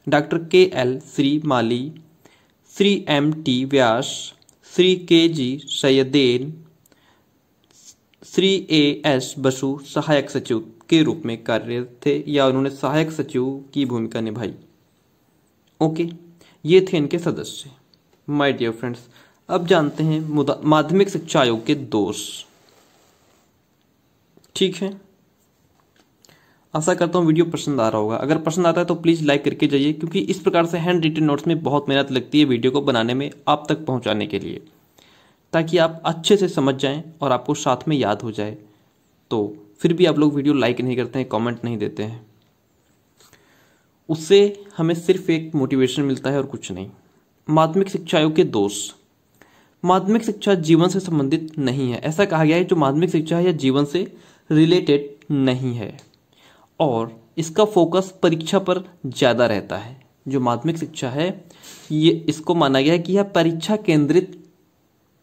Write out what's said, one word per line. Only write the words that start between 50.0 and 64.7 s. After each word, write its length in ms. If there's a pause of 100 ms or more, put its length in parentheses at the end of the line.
शिक्षा 320
जीवन 320
से 120
संबंधित 580
नहीं 320
है। 100
ऐसा 240
कहा 200
गया 120
है 80
जो 120
माध्यमिक 340
शिक्षा 260
है 80
यह 100
जीवन 320
से 140 (500)
रिलेटेड 840
नहीं 420
है 220 (840)
और 320 (260)
इसका 280
फोकस 460 (100)
परीक्षा 380
पर 220 (260)
ज़्यादा 380
रहता 320
है। 180 (320)
जो 120
माध्यमिक 380
शिक्षा 320
है 180 (640)
ये 200 (180)
इसको 260
माना 260
गया 120
है 60
कि 140
यह 120
परीक्षा 540
केंद्रित 640 (800)